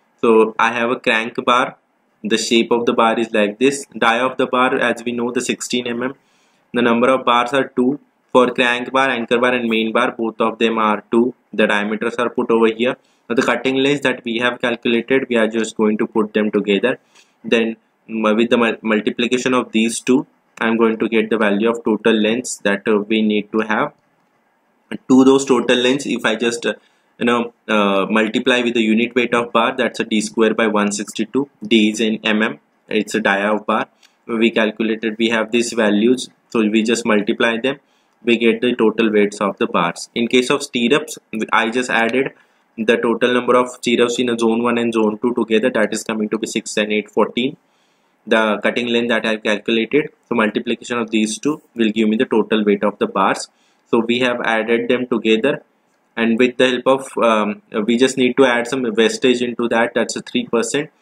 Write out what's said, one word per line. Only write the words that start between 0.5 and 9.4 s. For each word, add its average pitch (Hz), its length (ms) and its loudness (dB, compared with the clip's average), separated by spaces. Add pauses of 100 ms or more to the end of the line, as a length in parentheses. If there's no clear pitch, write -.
I 113 140 2
have 120 180 -2
a 127 80 -4
crank 117 440 -2
bar. 127 340 0 (460)
The 107 140 0
shape 117 340 2
of 117 140 0
the 127 80 2
bar 113 240 2
is 113 140 -4
like 104 260 0
this. 139 260 0 (140)
Dia 117 260 2
of 131 140 -4
the 131 80 0
bar, 127 300 0
as 120 280 -2
we 120 80 -4
know, 120 200 -4
the 127 100 -4
sixteen 123 460 -4
M 117 160 -6
M. 135 100 -6 (580)
The 120 120 0
number 120 260 2
of 127 160 0
bars 120 280 2
are 135 160 0
two. 131 300 0 (320)
For 123 200 4
crank 123 420 -2
bar, 135 160 2
anchor 117 300 0
bar 123 140 2